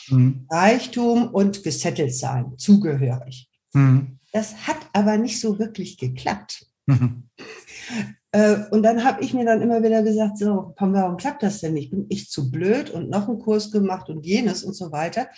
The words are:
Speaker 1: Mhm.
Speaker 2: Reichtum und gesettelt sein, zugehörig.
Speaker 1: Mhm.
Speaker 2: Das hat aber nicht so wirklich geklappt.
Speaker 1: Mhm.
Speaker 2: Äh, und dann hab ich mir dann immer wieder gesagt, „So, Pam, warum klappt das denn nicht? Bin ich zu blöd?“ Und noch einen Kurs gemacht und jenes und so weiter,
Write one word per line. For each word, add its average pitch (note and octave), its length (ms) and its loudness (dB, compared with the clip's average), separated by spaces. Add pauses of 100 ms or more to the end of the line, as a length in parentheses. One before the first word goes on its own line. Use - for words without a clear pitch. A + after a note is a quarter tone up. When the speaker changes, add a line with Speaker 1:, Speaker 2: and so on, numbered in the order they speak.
Speaker 1:
Mhm. B2+ 400 4
Speaker 2:
Reichtum A#3 800 2
und G3 320 0
gesettelt D#3 520 -2
sein, B2+ 420 -4
zugehörig. C3+ 920 2 (240)
Speaker 1:
Mhm. C3+ 460 4 (120)
Speaker 2:
Das - 360 -6
hat - 100 -4 (160)
aber G#3 240 4
nicht B3 240 -2
so G#3+ 180 -2
wirklich G#3+ 380 -8
geklappt. - 720 -6 (180)
Speaker 1:
Mhm. A#2+ 380 -4 (1080)
Speaker 2:
Äh, G#3 260 6 (120)
und G#3+ 140 2
dann A#3 200 4
hab C4 180 2
ich C4 120 -4
mir B3 100 0
dann A3+ 180 2
immer A3+ 220 2
wieder A3 200 4
gesagt, G#3+ 340 0
„So, G3+ 380 -2
Pam, F#3+ 180 0
warum F#3 240 0
klappt C#4+ 260 -6
das - 160 -2
denn D#3+ 140 -4
nicht? C#3 160 -4
Bin G3 180 -4
ich - 220 -8
zu C3+ 200 -4
blöd?“ G3 420 0
Und E3 180 -8
noch G3+ 180 -2
einen A3+ 120 -4
Kurs G#3+ 320 -2
gemacht F#3+ 360 -2
und D#3 180 -12
jenes G3 380 0
und F#3+ 100 -8
so E3+ 180 -12
weiter, E3+ 360 -4 (100)